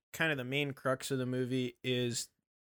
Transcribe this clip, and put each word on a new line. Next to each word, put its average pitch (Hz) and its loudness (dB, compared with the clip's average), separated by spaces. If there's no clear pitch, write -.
kind 160 0
of 143 0
the 123 -4
main 139 0
crux - -2
of 135 2
the 127 0
movie 127 0
is 123 0